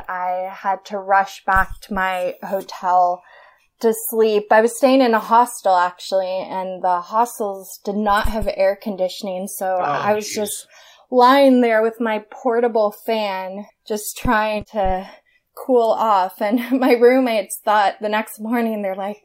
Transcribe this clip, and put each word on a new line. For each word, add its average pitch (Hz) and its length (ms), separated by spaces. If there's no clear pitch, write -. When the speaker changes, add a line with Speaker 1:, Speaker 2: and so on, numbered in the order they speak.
Speaker 1:
I 185 420
had 196 340
to 208 120
rush 190 480
back 190 360
to - 120
my 185 500
hotel 180 800
to 226 120
sleep. 220 420
I 220 100
was 226 160
staying 269 240
in 233 120
a 214 60
hostel, 226 560
actually, 185 520
and 185 440
the 180 180
hostels 202 840
did 202 120
not 208 320
have 208 280
air 196 200
conditioning, 185 720
so 185 320
Speaker 2:
Oh, 180 40
Speaker 1:
I 202 300
was 214 160
Speaker 2:
jeez. - 60
Speaker 1:
just 208 320
lying 254 500
there 220 200
with 226 180
my 220 200
portable 226 600
fan, 202 720
just 208 300
trying 214 540
to 190 380
cool 233 360
off. 196 500
And 240 300
<laughs> 262 80
my 262 140
roommates 240 720
thought 208 380
the 208 80
next 214 300
morning, 226 420
they're 190 140
like, 202 300